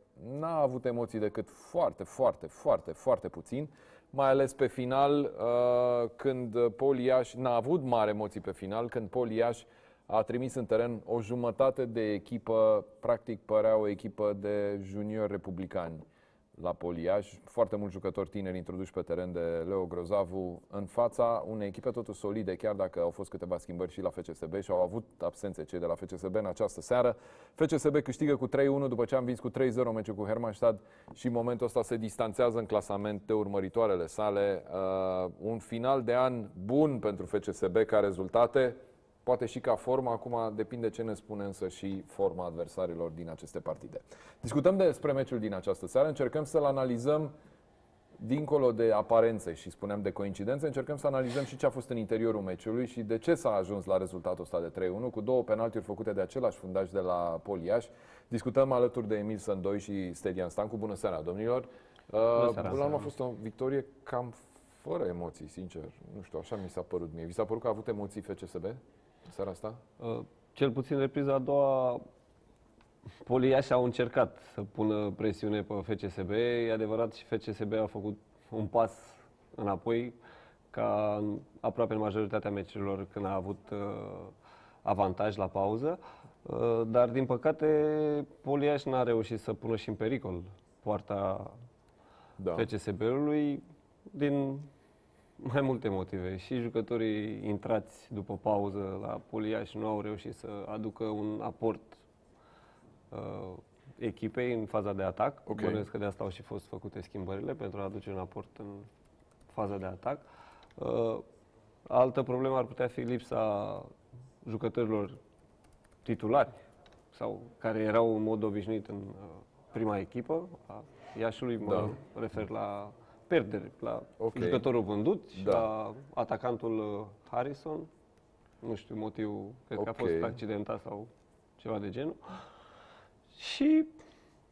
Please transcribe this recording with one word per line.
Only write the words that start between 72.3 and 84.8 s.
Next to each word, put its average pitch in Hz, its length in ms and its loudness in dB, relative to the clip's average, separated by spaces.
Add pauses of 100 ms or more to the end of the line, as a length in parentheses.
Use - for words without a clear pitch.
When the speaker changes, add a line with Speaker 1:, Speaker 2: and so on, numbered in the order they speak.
Speaker 2:
Poliaș 131 460 4
au 127 140 6
încercat 120 540 2 (140)
să 107 100 -6
pună 107 480 0
presiune 104 520 -2
pe 104 200 -6
F 90 60 -10
C 101 220 -4
S 95 120 -6
B. 90 80 -4
E 117 420 2
adevărat, 110 400 0
și - 120 -18
F - 60 -10
C 113 120 -2 (120)
S 117 80 -6
B 104 100 -4
a 110 140 2
făcut 104 320 -6 (320)
un 110 160 -4
pas 113 260 4 (600)
înapoi, 117 600 0 (560)
ca 107 500 0
în 104 180 -2 (220)
aproape 113 340 0
în 107 60 0
majoritatea 107 500 0
meciurilor 98 600 -4
când 101 140 -4
a 98 80 0
avut, 98 380 -6
uh, 104 60 -6 (1040)